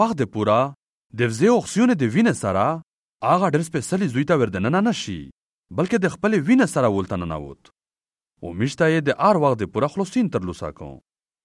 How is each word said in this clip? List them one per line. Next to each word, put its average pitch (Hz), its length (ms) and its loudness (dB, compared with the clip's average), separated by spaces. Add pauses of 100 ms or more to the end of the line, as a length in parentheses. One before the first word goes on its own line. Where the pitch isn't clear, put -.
وخت 220 220 0
د 101 120 -6
پوره 107 260 2 (540)
د 110 60 -4 (100)
وزې 131 220 2
او 220 80 4
خسیونې 240 380 2
د 131 60 0 (100)
وینې 226 280 4
سره 98 240 0 (560)
هغه 175 300 2
ډېر 156 160 2
سپېڅلي 180 460 -2
زوی 139 100 0
ته 165 160 2
ور 110 160 0
دننه 127 240 0
نه 220 120 2 (100)
شي، 87 180 -8 (500)
بلکې 170 280 -2
د 185 160 0
خپلې 214 320 0
وینې 247 280 4
سره 127 140 2
ولته 98 340 -2
ننوت. 76 400 -10 (800)
او 85 100 -10
میشته 113 360 -2
یې 160 200 2
د - 20 2 (140)
هر 202 180 4
وخت 131 180 2
د 92 120 -4
پوره 123 200 0
خلاصین 196 400 -2
ترلاسه 90 460 -6
کړو. 71 160 -14 (500)